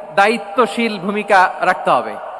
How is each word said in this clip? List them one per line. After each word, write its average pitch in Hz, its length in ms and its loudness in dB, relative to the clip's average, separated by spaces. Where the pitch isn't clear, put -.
দায়িত্বশীল 220 840 0
ভূমিকা 202 520 2
রাখতে 180 300 0
হবে। 110 240 0